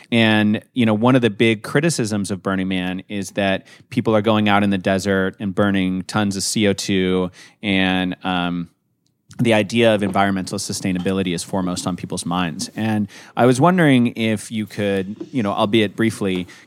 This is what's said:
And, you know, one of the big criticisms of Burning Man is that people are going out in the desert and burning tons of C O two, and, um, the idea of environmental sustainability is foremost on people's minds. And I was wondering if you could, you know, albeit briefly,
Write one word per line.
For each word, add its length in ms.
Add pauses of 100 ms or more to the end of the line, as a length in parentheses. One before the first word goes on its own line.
(120)
And, 500 (120)
you 120
know, 80
one 220
of 60
the 80
big 340
criticisms 680
of 140
Burning 240
Man 400
is 240
that 340 (240)
people 280
are 40
going 280
out 140
in 60
the 80
desert 640
and 160
burning 460
tons 340
of 80
C 240
O 60
two, 580 (320)
and, 640
um, 440 (720)
the 140
idea 420
of 80
environmental 540
sustainability 760
is 80
foremost 460
on 80
people's 300
minds. 500
And 320 (300)
I 80
was 160
wondering 560
if 340
you 140
could, 500 (160)
you 100
know, 120
albeit 420
briefly, 520 (200)